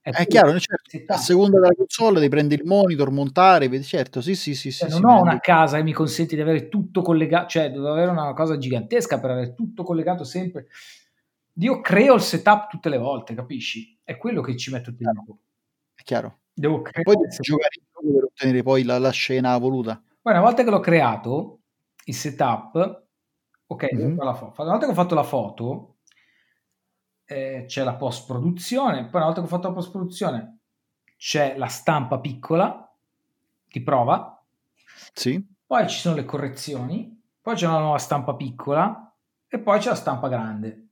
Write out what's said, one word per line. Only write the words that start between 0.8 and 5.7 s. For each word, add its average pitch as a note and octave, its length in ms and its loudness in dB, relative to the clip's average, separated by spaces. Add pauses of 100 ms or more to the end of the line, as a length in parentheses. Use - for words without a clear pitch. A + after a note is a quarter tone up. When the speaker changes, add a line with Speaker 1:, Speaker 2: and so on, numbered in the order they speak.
Speaker 1:
il D#3 80 -12
setup. - 80 -20
Speaker 2:
A G3 100 0
seconda G3 420 6
della F3+ 140 8
console G3 440 2
devi D3 100 4
prendere D3 340 2
il D#3 60 -6
monitor, F3 440 2
montare, C#3 560 4
vedi, C3 160 -4
certo, C3+ 360 -4
sì, D#3+ 140 -2
sì, D3 220 -6
sì, C3+ 220 -8
Speaker 1:
Cioè, E3 100 -4
Speaker 2:
sì, - 20 -4
Speaker 1:
non E3+ 140 0
Speaker 2:
sì, - 0 -
Speaker 1:
ho A#3+ 60 8
Speaker 2:
mi A3+ 100 10
Speaker 1:
una E3+ 180 4
Speaker 2:
rendo - 20 -6
Speaker 1:
casa D#3+ 380 4